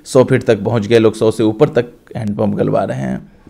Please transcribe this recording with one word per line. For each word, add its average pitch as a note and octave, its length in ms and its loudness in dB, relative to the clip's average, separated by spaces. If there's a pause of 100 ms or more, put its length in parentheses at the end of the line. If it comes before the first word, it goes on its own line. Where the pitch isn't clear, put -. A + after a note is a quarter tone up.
सौ B2+ 200 2
फीट B2+ 180 0
तक G#2+ 200 0
पहुंच A2+ 240 -2
गए A2+ 120 4
लोग, A2 160 4
सौ A2+ 160 0
से A2+ 120 -2
ऊपर A2 260 2
तक B2 180 -2 (300)
हैंडपंप A#2+ 380 -2
गलवा - 300 0
रहे B2+ 140 -6
हैं। - 340 -8 (180)